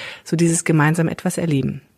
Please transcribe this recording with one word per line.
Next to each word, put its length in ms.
so 100
dieses 300
gemeinsam 420
etwas 300
erleben. 440